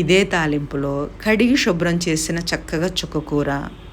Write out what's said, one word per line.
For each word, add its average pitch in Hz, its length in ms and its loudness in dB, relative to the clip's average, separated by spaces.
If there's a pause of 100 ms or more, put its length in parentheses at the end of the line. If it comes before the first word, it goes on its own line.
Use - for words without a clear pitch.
ఇదే 175 180 4 (140)
తాలింపులో 147 580 0 (320)
కడిగి 233 400 4
శుభ్రం 175 420 2
చేసిన 165 320 0 (140)
చక్కగా 165 380 -2 (100)
చుక్కకూర, 147 500 -2 (440)